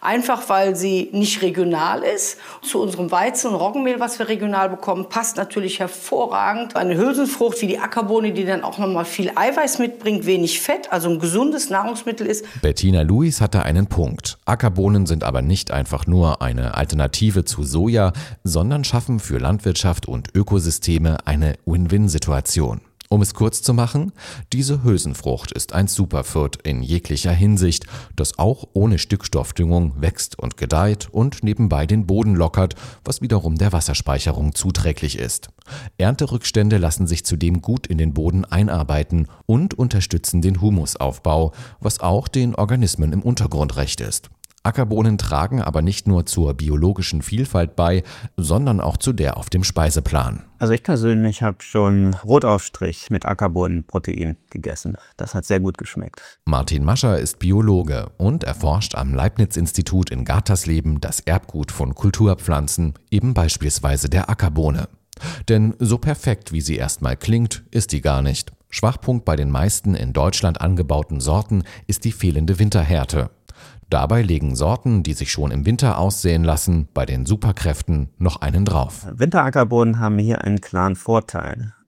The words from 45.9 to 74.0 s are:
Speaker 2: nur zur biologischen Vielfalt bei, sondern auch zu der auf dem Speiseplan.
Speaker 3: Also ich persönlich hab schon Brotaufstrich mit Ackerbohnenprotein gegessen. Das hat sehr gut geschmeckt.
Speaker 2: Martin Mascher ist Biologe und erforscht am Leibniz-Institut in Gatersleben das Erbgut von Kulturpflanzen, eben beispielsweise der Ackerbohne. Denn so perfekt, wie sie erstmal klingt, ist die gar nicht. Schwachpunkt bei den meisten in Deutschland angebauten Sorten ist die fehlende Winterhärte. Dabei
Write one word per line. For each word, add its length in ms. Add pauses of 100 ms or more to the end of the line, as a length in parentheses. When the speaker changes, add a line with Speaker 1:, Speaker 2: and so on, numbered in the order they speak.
Speaker 2:
nur 180
zur 300
biologischen 680
Vielfalt 520
bei, 300 (320)
sondern 440
auch 160
zu 160
der 240
auf 140
dem 140
Speiseplan. 800 (140)
Speaker 3:
Also 140
ich 120
persönlich 580
hab 220
schon 480 (100)
Brotaufstrich 880
mit 160
Ackerbohnenprotein 1080 (140)
gegessen. 460 (200)
Das 180
hat 100
sehr 140
gut 200
geschmeckt. 680
Speaker 2:
Martin 400
Mascher 340
ist 220
Biologe 800
und 260
erforscht 500
am 200
Leibniz-Institut 960
in 140
Gatersleben 760
das 180
Erbgut 540
von 240
Kulturpflanzen, 1000 (160)
eben 240
beispielsweise 760
der 220
Ackerbohne. 580 (600)
Denn 320
so 180
perfekt, 540
wie 80
sie 160
erstmal 400
klingt, 560
ist 180
die 100
gar 220
nicht. 300 (180)
Schwachpunkt 540
bei 100
den 160
meisten 440
in 180
Deutschland 480
angebauten 600
Sorten 440 (240)
ist 160
die 80
fehlende 460
Winterhärte. 720 (640)
Dabei 300